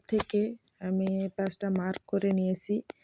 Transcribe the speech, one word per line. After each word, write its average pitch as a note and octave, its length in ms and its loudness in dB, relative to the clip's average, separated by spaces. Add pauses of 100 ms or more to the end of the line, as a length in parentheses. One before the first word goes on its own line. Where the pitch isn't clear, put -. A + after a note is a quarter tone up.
থেকে G#3+ 460 0 (260)
আমি F#3+ 560 0
পাঁচটা G3 340 0
মার্ক F#3 360 -2
করে G3 260 2
নিয়েছি। F#3 500 0 (220)